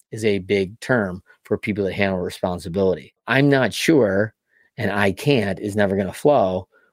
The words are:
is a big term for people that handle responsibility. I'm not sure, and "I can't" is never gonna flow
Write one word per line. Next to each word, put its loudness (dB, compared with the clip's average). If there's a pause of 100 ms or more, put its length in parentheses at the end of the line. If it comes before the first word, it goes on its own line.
(120)
is -8
a 2
big -2
term -2 (180)
for -2
people -4
that -2
handle 0
responsibility. -2 (100)
I'm 2
not 2
sure, 2 (420)
and -2
"I 2
can't" 0
is -8
never 2
gonna -2
flow 2 (260)